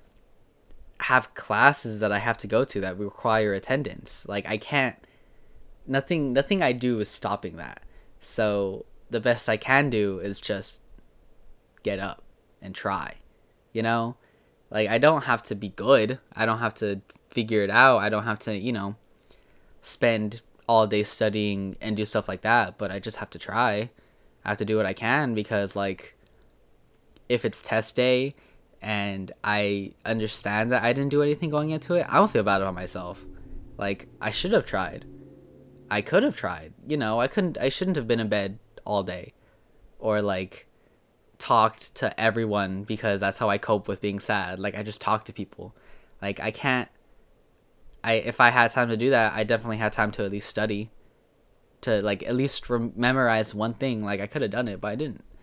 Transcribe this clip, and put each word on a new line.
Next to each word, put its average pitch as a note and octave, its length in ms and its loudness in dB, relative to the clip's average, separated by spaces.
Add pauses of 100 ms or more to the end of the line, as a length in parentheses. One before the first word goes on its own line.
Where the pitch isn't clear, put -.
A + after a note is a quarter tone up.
(1000)
have B2+ 340 2
classes A2+ 640 2
that G#2 100 0
I G2+ 80 0
have A2+ 200 -2
to G2+ 100 -10
go A2+ 160 2
to G2+ 160 -6
that F#2+ 180 -6
require G#2+ 560 0
attendance. - 720 -6
Like, G2+ 200 -4
I A2 80 -2
can't, C3 400 -2 (920)
nothing, C#3 460 0
nothing C#3 280 2
I C3+ 120 4
do B2 260 0
is G#2 100 -2
stopping F#2+ 500 -6
that. C2 260 -14 (340)
So G#2 680 -2 (240)
the A#2 120 -4
best A#2 280 0
I A2 80 2
can C3+ 340 2
do G2+ 280 0
is G2 220 -6
just - 400 -6 (1040)
get G2+ 160 -2
up - 240 -10 (360)
and F#2+ 140 -14
try, F#2 400 -4 (580)
you A2+ 100 -2
know? A#2 340 0 (540)
Like, G#2 200 2
I A#2 80 4
don't C#3+ 240 6
have A#2+ 220 0
to A2 100 -8
be G2+ 140 -6
good. A#2 500 4 (160)
I A2+ 100 0
don't A2+ 140 2
have A2+ 160 -2
to G2+ 260 -2 (300)
figure G#2+ 320 2
it G2 80 2
out. B2 280 8
I G2+ 100 2
don't G#2+ 160 0
have A2+ 160 -4
to, G#2+ 180 -4
you A#2 140 -4
know, G2+ 240 -4 (840)
spend A2 600 0 (280)
all A2 200 6
day G#2 160 2
studying G#2 760 0
and A2 160 -4
do G#2+ 80 0
stuff G#2 240 -2
like G2 140 -6
that, A2 340 2
but G2 140 -4
I G2 80 -6
just G#2+ 200 -10
have - 120 -10
to - 80 -14
try. A2 520 0 (540)
I - 40 -4
have G#2+ 100 -2
to G#2+ 60 -2
do G#2+ 120 0
what G#2+ 100 2
I G2 80 -4
can B2+ 380 0
because, G2+ 440 -2
like, G2 400 -6 (1120)
if B2 160 0
it's - 180 -4
test - 320 -2
day B2+ 400 2 (460)
and G2+ 520 -4 (100)
I G2+ 500 0 (120)
understand A2 680 -2
that A#2 100 4
I A#2+ 100 4
didn't C#3 180 0
do C#3+ 120 4
anything D3 280 0
going D3+ 200 0
into D#3 240 -2
it. E3+ 140 2
I - 60 -2
don't G3+ 160 6
feel G#2+ 140 2
bad G2 160 4
about F#2+ 140 -2
myself. F2+ 500 -10 (520)
Like, G2+ 300 -4 (140)
I G#2+ 100 -2
should F#3 220 -2
have E3+ 140 4
tried. F#2 380 -4 (840)
I G#2+ 100 2
could D#3 220 4
have C#4+ 140 0
tried. D#2+ 380 -8 (120)
You D3+ 100 -2
know, A#2 240 0
I C3 80 2
couldn't, F3+ 300 0
I C3 120 2
shouldn't F#3 260 0
have A#2+ 100 -2
been A#2+ 140 2
in A2 80 -2
bed G2+ 300 -2 (260)
all G2+ 180 0
day F2+ 300 -10 (680)
or, G#2+ 240 2
like, F#2+ 460 -4 (720)
talked - 580 2
to - 240 -2
everyone G2+ 640 0
because G#2 360 -2
that's G2 180 0
how A2+ 100 2
I G2+ 100 2
cope G#2+ 300 0
with G2 120 -6
being G2+ 200 -4
sad. F#2+ 380 -2
Like, G2+ 180 -6
I G#2 60 -6
just G#2 180 -8
talk G#2+ 240 0
to - 80 -14
people. - 420 -12 (480)
Like, G2+ 180 -6
I A2 100 -2
can't, B2+ 380 -2 (1160)
I, A2+ 100 2
if A2+ 260 0
I A#2+ 100 10
had A#2+ 200 6
time A#2+ 180 2
to A2+ 80 0
do B2 140 2
that, A2+ 220 4
I A2 120 -2
definitely A2 340 -2
had G#2+ 140 0
time G#2+ 200 0
to G#2+ 120 -4
at G2 60 -4
least G2+ 180 -8
study, G#2+ 420 -4 (920)
to, G#2+ 220 2
like, G2+ 200 -2
at A#2+ 120 -2
least C3+ 360 -2
rem-, A#2 240 -2
memorize A#2+ 600 2
one A2 200 -2
thing. A#2 300 -4
Like, G2+ 160 -4
I G2+ 60 -4
could C#3 160 -6
have G#2 80 -2
done A#2 180 -2
it, F#2+ 120 -10
but G2+ 80 -6
I G#2 60 -4
didn't. C3+ 300 -8 (180)